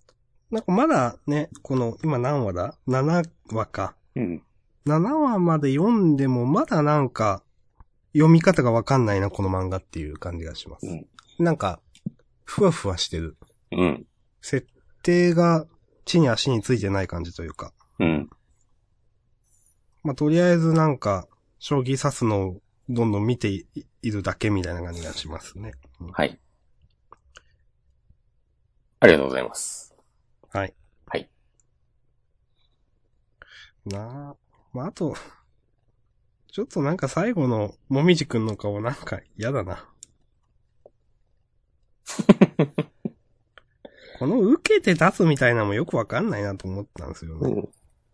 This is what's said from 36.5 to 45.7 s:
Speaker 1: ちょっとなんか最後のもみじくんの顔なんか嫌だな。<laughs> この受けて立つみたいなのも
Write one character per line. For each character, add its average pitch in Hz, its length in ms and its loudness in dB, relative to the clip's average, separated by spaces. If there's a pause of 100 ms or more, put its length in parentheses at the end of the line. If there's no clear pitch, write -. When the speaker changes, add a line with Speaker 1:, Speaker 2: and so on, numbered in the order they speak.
Speaker 1:
ち - 80 -8
ょ - 20 -2
っ 269 60 -10
と - 140 -4
な 143 100 0
ん 185 40 -2
か 151 120 -4
最 202 240 -2
後 156 160 0
の 107 260 -2 (140)
も 139 140 0
み 180 120 6
じ 151 120 0
く - 120 -4
ん 110 80 -2
の 107 100 -4
顔 104 240 -6
な 117 120 -6
ん - 20 -12
か - 260 -12 (160)
嫌 110 160 -6
だ 131 100 -4
な。 90 240 -12 (2250)
<laughs> - 200 -8 (1900)
こ 127 80 -4
の 220 140 2
受 269 360 4
け 381 40 2
て 185 140 4
立 165 240 2
つ - 60 4
み 156 120 4
た 127 140 4
い 120 40 4
な 117 60 2
の 104 60 0
も 101 80 0